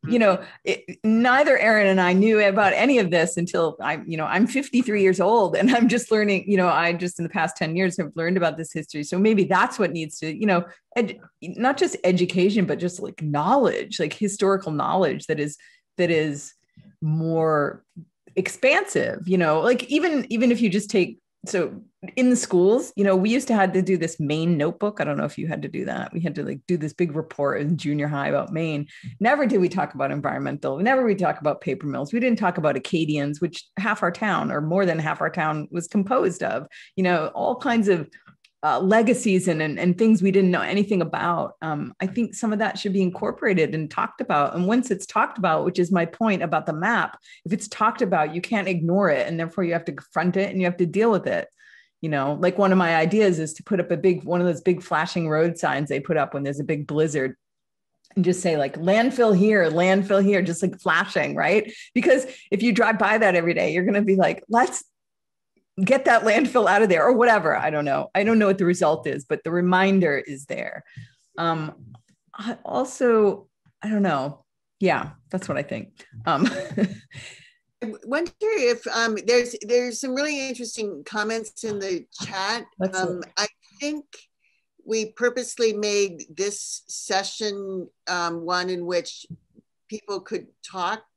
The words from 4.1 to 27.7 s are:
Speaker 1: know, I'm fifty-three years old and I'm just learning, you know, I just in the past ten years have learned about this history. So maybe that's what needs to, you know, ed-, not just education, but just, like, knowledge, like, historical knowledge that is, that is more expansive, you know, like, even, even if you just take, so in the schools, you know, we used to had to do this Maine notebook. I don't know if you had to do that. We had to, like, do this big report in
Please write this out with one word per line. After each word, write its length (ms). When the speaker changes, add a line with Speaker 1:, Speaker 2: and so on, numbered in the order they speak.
Speaker 1:
know, 80
I'm 200
fifty-three 560
years 200
old 340
and 180
I'm 140
just 240
learning, 400
you 60
know, 100
I 240
just 260
in 60
the 60
past 260
ten 220
years 180
have 200
learned 200
about 220
this 160
history. 320
So 120
maybe 280
that's 340
what 120
needs 280
to, 140
you 140
know, 180
ed-, 220
not 360
just 260
education, 600
but 120
just, 220
like, 220
knowledge, 760
like, 160
historical 600
knowledge 540
that 120
is, 180
that 140
is 420
more 840
expansive, 960
you 80
know, 240
like, 240
even, 440
even 220
if 100
you 80
just 200
take, 300
so 360
in 120
the 60
schools, 640
you 60
know, 120
we 140
used 180
to 80
had 180
to 80
do 160
this 220
Maine 380
notebook. 420
I 60
don't 120
know 80
if 120
you 100
had 140
to 80
do 160
that. 260
We 80
had 160
to, 80
like, 240
do 80
this 180
big 220
report 460
in 160